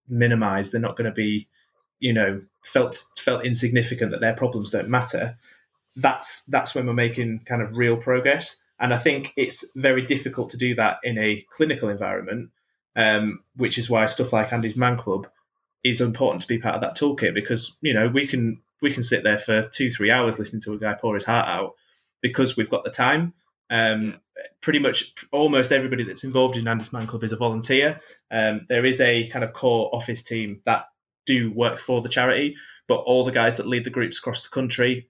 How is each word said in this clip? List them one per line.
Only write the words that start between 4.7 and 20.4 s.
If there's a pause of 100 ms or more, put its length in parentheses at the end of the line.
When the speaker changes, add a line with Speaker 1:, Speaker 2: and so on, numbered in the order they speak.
Speaker 1:
don't
matter, (580)
that's,
that's
when
we're
making
kind
of
real
progress. (240)
And
I
think
it's (120)
very
difficult
to
do
that
in
a
clinical
environment, (460)
um, (120)
which
is
why
stuff
like
Andy's
Man
Club (560)
is
important
to
be
part
of
that
toolkit,
because,
you
know,
we
can, (220)
we
can
sit
there
for
two,
three
hours
listening